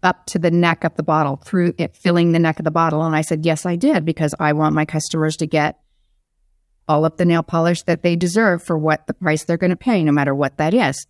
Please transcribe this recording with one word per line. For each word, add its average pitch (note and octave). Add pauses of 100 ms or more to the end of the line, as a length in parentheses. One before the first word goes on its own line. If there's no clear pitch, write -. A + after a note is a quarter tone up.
up F3+
to -
the E3
neck E3+
of E3
the D#3+
bottle, D3+
through F3
it, -
filling E3+
the E3
neck D#3+
of D#3
the D#3
bottle?" E3
And D#3+
I D#3
said, D#3
"Yes, D#3
I F3
did, F#3
because D#3+
I D3+
want D3+
my D#3
customers D#3
to D#3+
get D3+ (1080)
all D#3
of D#3+
the F3+
nail E3+
polish E3
that D#3+
they E3+
deserve F3+
for E3
what D#3
the -
price D#3
they're E3+
gonna F3+
pay, G#3
no D3+
matter C#3+
what C#3
that D#3
is." F#3